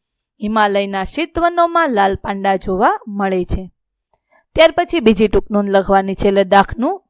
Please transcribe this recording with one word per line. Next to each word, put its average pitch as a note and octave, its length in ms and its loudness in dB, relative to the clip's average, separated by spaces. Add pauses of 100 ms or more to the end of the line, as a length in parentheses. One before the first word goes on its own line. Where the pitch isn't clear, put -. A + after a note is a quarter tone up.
(420)
હિમાલયના G3+ 600 -2
શીતવનોમાં E4+ 840 -2
લાલ G3 260 0
પાંડા G3 400 -4
જોવા G#3 520 -2
મળે G3 360 -2
છે. F#3 280 -6 (840)
ત્યાર E4 160 6
પછી F4 280 -4
બીજી A3 280 4
ટૂંકનોંધ G3+ 420 -2
લખવાની G3 460 0
છે, G3+ 160 0
લદ્દાખનું G3 800 0